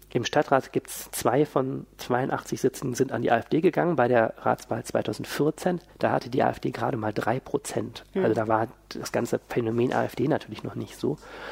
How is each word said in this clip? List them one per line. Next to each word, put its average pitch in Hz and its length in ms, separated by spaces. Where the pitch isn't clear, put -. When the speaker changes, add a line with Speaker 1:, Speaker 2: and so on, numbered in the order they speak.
Speaker 1:
im 120 140
Stadtrat - 480
gibt's - 380
zwei 131 340
von 135 500
zweiundachtzig 123 640
Sitzen 131 340
sind 127 200
an 117 80
die 127 100
A 120 60
F 110 100
D 151 140
gegangen 165 340
bei 120 140
der 117 300
Ratswahl 117 440
zweitausendvierzehn. 147 960
Da 113 140
hatte 127 180
die 127 140
A - 60
F - 100
D - 120
gerade 123 260
mal 107 160
drei 120 260
Prozent. - 720
Speaker 2:
Hm. 190 120
Speaker 1:
Also 110 120
da 113 140
war 110 180
das - 240
ganze 120 340
Phänomen 120 460
A 117 100
F - 140
D 127 100
natürlich 117 380
noch - 100
nicht - 220
so. 135 200